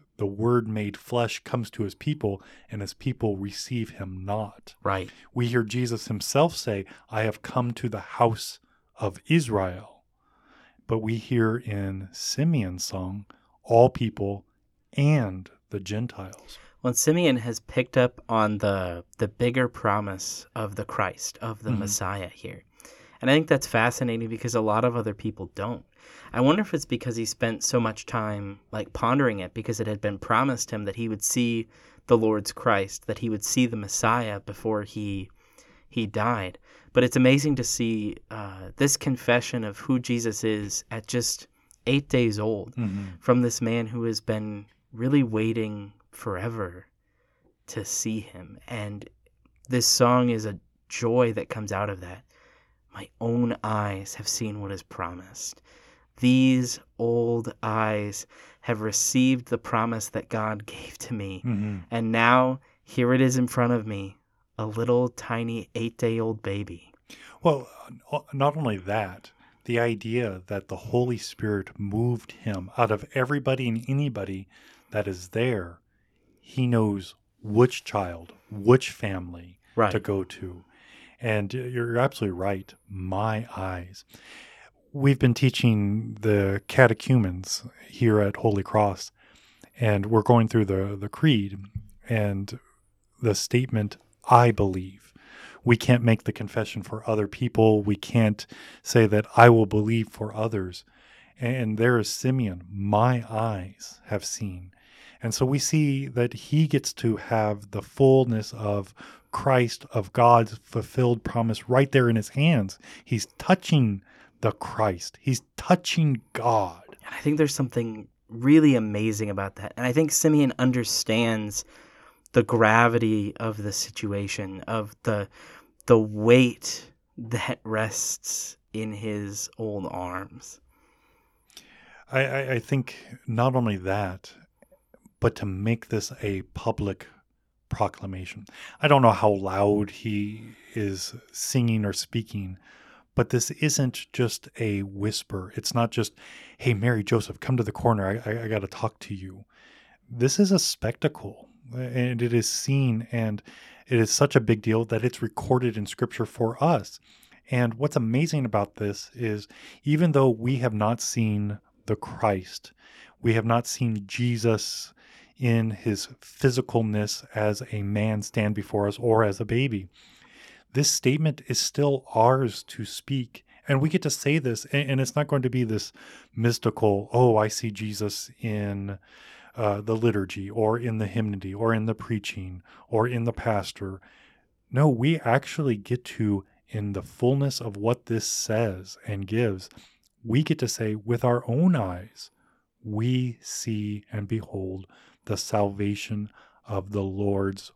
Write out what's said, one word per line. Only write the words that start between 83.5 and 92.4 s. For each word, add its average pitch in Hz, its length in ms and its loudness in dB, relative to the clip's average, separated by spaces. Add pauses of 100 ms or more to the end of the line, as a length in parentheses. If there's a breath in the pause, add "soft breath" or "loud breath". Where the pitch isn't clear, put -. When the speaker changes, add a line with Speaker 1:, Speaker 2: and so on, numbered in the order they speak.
Speaker 1:
eyes. 92 480 -10 (880 loud breath)
We've 139 260 2
been 123 160 4
teaching 110 840 2
the 101 460 2
catechumens 110 960 2 (220)
here 107 340 2
at 98 160 0
Holy 101 280 0
Cross, 104 480 0 (640 soft breath)
and 104 280 2
we're 110 160 4
going 117 260 6
through 110 160 4
the, 98 320 -2
the 101 120 -8
creed 101 500 0 (500)
and 104 500 -2 (640)